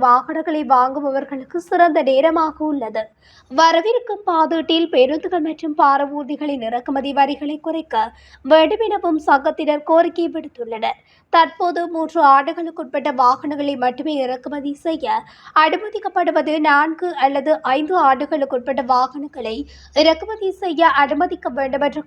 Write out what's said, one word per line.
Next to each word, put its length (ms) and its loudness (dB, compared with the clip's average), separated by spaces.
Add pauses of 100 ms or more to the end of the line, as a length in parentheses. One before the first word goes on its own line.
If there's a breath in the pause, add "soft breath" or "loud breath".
வாகனங்களை 560 2 (100)
வாங்குபவர்களுக்கு 960 0
சிறந்த 400 2
நேரமாக 500 2 (140)
உள்ளது. 320 -4 (480 soft breath)
வரவிருக்கும் 800 2
பாதீட்டில் 640 0
பேருந்துகள் 500 2
மற்றும் 360 -6
பாரவூர்திகளின் 880 0
இறக்குமதி 500 -4
வரிகளை 380 -4 (100)
குறைக்க 300 -6 (560 soft breath)
வேண்டும் 340 4
எனவும் 400 -2
சங்கத்தினர் 640 0
கோரிக்கை 360 2 (100)
விடுத்துள்ளனர். 640 -8 (340 soft breath)
தற்போது 480 2 (140)
மூன்று 260 -2 (120)
ஆண்டுகளுக்குட்பட்ட 880 -2
வாகனங்களை 540 0 (100)
மட்டுமே 300 -4 (100)
இறக்குமதி 480 -8 (140)
செய்ய 340 -4 (440 loud breath)
அனுமதிக்கப்படுவது, 880 -2 (140)
நான்கு 420 2 (160)
அல்லது 280 0 (220)
ஐந்து 180 -2 (140)
ஆண்டுகளுக்குட்பட்ட 760 -2 (100)
வாகனங்களை 640 -4 (460 soft breath)
இறக்குமதி 480 0 (140)
செய்ய 260 2 (140)
அனுமதிக்க 440 -2 (120)
வேண்டும் 280 -2
என்ற 180 -6